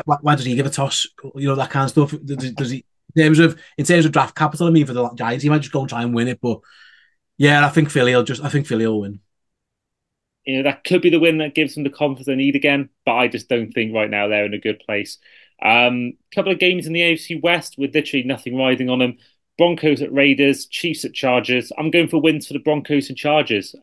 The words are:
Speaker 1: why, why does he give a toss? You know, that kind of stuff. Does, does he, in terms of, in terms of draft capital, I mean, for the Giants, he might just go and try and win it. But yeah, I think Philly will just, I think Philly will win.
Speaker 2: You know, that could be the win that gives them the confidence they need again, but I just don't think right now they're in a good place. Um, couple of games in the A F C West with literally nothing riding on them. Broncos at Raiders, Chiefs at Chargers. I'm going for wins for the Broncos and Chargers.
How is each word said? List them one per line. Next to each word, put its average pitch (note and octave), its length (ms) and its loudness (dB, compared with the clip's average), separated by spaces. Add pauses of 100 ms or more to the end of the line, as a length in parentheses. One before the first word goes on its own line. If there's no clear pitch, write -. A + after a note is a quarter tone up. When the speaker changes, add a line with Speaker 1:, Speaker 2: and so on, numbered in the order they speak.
Speaker 1:
why, D3 160 0
why D3 140 2
does C3 100 -6
he B2 100 -2
give C#3 100 0
a C#3+ 40 -2
toss? - 360 -2 (300)
You C#3 140 -4
know, C3+ 60 0
that C3 160 -4
kind C3+ 120 0
of C3+ 60 -2
stuff. D3 240 2 (100)
Does, C3 280 -8
does B2 200 -6
he, C3+ 140 -10 (300)
in D#3+ 80 6
terms D#3 160 6
of, D#3+ 200 4 (180)
in C#3+ 80 -2
terms E3+ 200 4
of D3+ 60 2
draft C#3+ 240 0
capital, D#3 320 0
I E3 40 4
mean, D#3 140 6
for C3 80 -10
the A#2+ 220 -2
Giants, A#2+ 280 -4
he D3 60 2
might D3+ 100 4
just D3 140 -8
go C#3 80 0
and C3 80 -6
try A#2 140 -4
and A#2+ 100 -2
win A#2 160 0
it. A#2+ 120 -8
But A#2 180 -2 (800)
yeah, C#3+ 280 6
I C#3+ 40 2
think D3+ 200 2
Philly B2 260 2
will A#2+ 80 4
just, B2+ 200 -6
I C#3 60 -4
think C#3+ 180 -2
Philly A2+ 200 0
will G#2+ 140 -2
win. G2+ 180 -10 (1300)
Speaker 2:
You C3 120 -2
know, C3+ 60 -2
that C#3 200 -2
could F3+ 180 2
be F3 80 4
the E3 100 4
win D#3+ 200 2
that D3+ 160 -4
gives D#3 200 -2
them D3+ 80 -6
the C#3+ 60 -2
confidence C3+ 380 -4
they C3+ 80 -2
need C#3 200 0
again, C#3 340 0 (160)
but A#2 100 2
I B2 120 2
just A#2 220 -6
don't A#2 220 -2
think A2 220 -4
right G#2+ 160 0
now G#2 180 -2
they're G#2 180 0
in G#2 80 -6
a G#2 60 -8
good G#2+ 200 -4
place. G#2 380 -8 (440)
Um, B2 520 2 (200)
couple F#3+ 180 -2
of E3+ 80 -2
games F3+ 260 0
in D#3+ 80 -6
the E3+ 80 0
A E3+ 120 2
F D#3+ 60 -2
C E3+ 220 -12
West E3+ 360 -2
with C#3 180 -4
literally C3+ 300 -2
nothing B2 300 -6
riding C3 340 0
on B2+ 100 0
them. B2 180 0 (400)
Broncos D#3+ 440 2
at C#3+ 100 -6
Raiders, C#3 540 2
Chiefs - 400 -6
at - 80 -8
Chargers. B2 640 -2
I'm D#3 120 -2
going D#3+ 200 2
for D#3+ 120 0
wins D#3 240 0
for - 80 -14
the C#3 60 -6
Broncos D3 480 -2
and C3 100 -10
Chargers. D3 640 -2